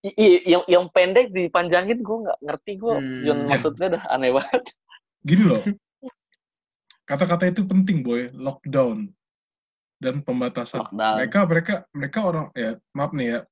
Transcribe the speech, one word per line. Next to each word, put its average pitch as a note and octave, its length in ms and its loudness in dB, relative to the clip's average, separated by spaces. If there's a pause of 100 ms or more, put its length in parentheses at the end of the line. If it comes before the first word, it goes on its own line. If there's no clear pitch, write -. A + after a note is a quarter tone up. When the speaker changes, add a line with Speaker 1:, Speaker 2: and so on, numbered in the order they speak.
Speaker 1:
i-, G3 160 -10
i-, F#3 260 8
yang, F3+ 220 4
yang F3+ 240 6
pendek G3 420 4
dipanjangin, F3+ 680 0
gua G#3+ 260 -6
nggak - 140 -4
ngerti, D#3 340 -10
gua A3+ 220 -4
Speaker 2:
Hmm. C3+ 80 -6 (100)
Speaker 1:
tujuan C#3+ 220 0
Speaker 3:
Ya. C#3+ 100 -4
Speaker 1:
maksudnya D3 380 -2 (100)
dah - 60 -10 (100)
aneh C3 180 2
banget. C3+ 320 0 (600)
Speaker 3:
Gini F3+ 220 4
loh. A#2+ 160 2 (1400)
Kata-kata F3 440 0
itu F#3 160 0
penting, F#3+ 360 2
Boy. B2 320 -4
Lockdown C3 760 -2 (920)
dan C3 200 -4
pembatasan. B2 640 -6
Speaker 1:
Lockdown. A2 320 -2
Speaker 3:
Mereka, A2 280 -2
mereka, E3 300 0 (180)
mereka C#3+ 320 -8
orang, D#3+ 280 -4
ya, A2+ 240 -6 (160)
maaf C#3+ 200 -6
nih C3+ 140 -4
ya A#2 120 -4 (140)